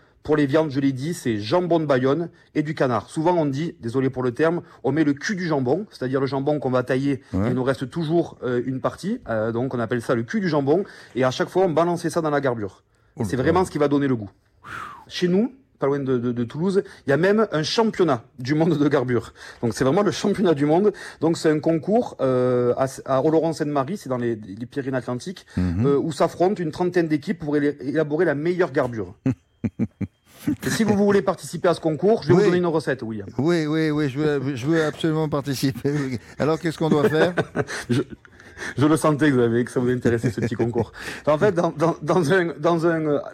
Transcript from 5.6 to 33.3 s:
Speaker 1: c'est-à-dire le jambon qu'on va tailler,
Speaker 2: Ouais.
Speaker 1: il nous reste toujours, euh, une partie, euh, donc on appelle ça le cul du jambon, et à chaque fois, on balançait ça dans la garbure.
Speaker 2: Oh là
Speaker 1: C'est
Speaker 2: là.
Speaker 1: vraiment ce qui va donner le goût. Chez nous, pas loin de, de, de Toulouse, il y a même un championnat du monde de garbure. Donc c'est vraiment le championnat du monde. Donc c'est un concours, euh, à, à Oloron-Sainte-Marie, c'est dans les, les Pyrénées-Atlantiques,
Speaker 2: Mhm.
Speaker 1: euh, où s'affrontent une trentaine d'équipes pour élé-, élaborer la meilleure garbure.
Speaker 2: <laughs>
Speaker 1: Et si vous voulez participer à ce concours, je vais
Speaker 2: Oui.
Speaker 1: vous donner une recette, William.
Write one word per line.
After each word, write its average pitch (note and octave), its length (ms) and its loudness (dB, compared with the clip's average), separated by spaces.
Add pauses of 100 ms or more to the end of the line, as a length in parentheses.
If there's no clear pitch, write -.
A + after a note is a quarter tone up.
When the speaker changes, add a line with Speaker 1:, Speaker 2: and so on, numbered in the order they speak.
Speaker 1:
c'est-à-dire C3 280 -4
le C3+ 80 0
jambon C#3 340 -2
qu'on C3+ 100 -2
va B2 120 2
tailler, C3+ 380 -2 (140)
Speaker 2:
Ouais. G#3 140 0
Speaker 1:
il B2+ 60 0
nous B2+ 80 0
reste C3 280 -2
toujours, E3 520 -2
euh, B2 220 -2
une C3 160 -4
partie, F#3 480 -6
euh, A2+ 240 -2
donc B2+ 220 -2
on B2 40 -2
appelle A#2 220 -2
ça C3+ 140 -2
le A2+ 80 0
cul G#3+ 180 -4
du F#3+ 80 0
jambon, D3+ 360 2 (300)
et B2+ 100 0
à B2+ 60 2
chaque F3 200 -4
fois, F#3 160 2
on - 20 4
balançait E3+ 400 0
ça E3+ 140 -2
dans D#3 80 -2
la C#3+ 100 0
garbure. A2+ 440 -4 (320)
Speaker 2:
Oh - 60 -4
là G2+ 60 -2
Speaker 1:
C'est G#2 80 -4
Speaker 2:
là. B2+ 60 0
Speaker 1:
vraiment F3 240 2
ce - 40 -6
qui - 60 -6
va D3 120 2
donner C#3+ 200 2
le B2+ 80 2
goût. G#2 140 -8 (800)
Chez - 200 -2
nous, F#3+ 240 2 (260)
pas C#3 100 0
loin C#3+ 100 0
de, C3 180 0
de, B2 160 -2
de A#2+ 120 -4
Toulouse, F3+ 380 -2 (240)
il C#3+ 40 0
y - 20 4
a C#3+ 60 4
même G#3 340 4
un D#3 100 0
championnat E3+ 600 0 (160)
du B2+ 160 -2
monde D#3+ 240 2
de D3 100 4
garbure. B2 460 0 (260)
Donc A#2 140 -2
c'est C3+ 100 0
vraiment D3 160 4
le G3+ 100 2
championnat F#3 440 2
du C#3+ 100 0
monde. F3+ 300 4 (260)
Donc E3 160 2
c'est E3 140 2
un D3+ 100 2
concours, E3 640 0
euh, B2+ 560 2
à, C3+ 80 2 (180)
à C3 180 2
Oloron-Sainte-Marie, D#3 760 0
c'est - 100 -12
dans B2+ 80 -2
les, A#2+ 200 -2
les G#2+ 280 -12
Pyrénées-Atlantiques, C3 800 -6 (140)
Speaker 2:
Mhm. F2+ 280 0
Speaker 1:
euh, C#3 120 4
où D#3 140 -2
s'affrontent F3+ 500 0
une D#3 80 -4
trentaine F3 380 0
d'équipes D3+ 320 -2
pour D3 180 0
élé-, C#3+ 240 0
élaborer D3+ 420 0
la D3+ 100 2
meilleure E3+ 380 -2
garbure. A#2+ 420 -2 (120)
Speaker 2:
<laughs> B2+ 80 2 (1300)
Speaker 1:
Et - 80 -4
si A3 140 0
vous G#3 100 2
voulez G3+ 280 4
participer F3 460 -2
à D#3+ 60 4
ce - 60 -10
concours, E3+ 420 2
je C#3+ 60 -4
vais - 60 8
Speaker 2:
Oui. F#3 60 8
Speaker 1:
vous G#3 80 6
donner F3+ 100 4
une F3 80 0
recette, D3+ 360 -2
William. G#2+ 260 -8 (100)